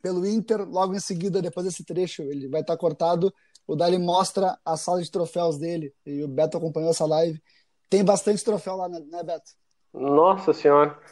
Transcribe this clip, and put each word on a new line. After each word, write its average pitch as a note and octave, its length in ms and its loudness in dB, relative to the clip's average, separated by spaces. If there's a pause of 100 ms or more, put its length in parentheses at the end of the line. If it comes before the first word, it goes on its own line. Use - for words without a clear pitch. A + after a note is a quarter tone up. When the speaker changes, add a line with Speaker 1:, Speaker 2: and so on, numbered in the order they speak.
Speaker 1:
pelo F3+ 260 -2
Inter, G#3 400 -2
logo F#3 280 0
em G3+ 60 -6
seguida, F#3 420 -4
depois F3 240 -6
desse F3+ 180 -8
trecho, E3+ 380 -6
ele C#3 260 -8
vai D3+ 160 -2
tá E3 100 -4
cortado, E3+ 560 0 (360)
o D#3+ 100 -4
Dali F3 220 2
mostra F#3 680 0
a D#3+ 140 -2
sala F3 240 -2
de E3 80 -10
troféus E3+ 480 -2
dele, D#3+ 340 -6 (140)
e C#3+ 180 -6
o D3 40 -6
Beto D#3 280 0
acompanhou D#3+ 320 -4
essa D#3+ 160 0
live. D#3 340 0 (520)
Tem G3 120 4
bastante G3+ 400 2
troféu F#3+ 340 -2
lá, F3+ 120 -6
né, F3 120 -12 (100)
né, E3+ 120 -10
Beto? D#3+ 280 -10 (420)
Speaker 2:
Nossa D#3 640 4
Senhora! D3 440 4 (140)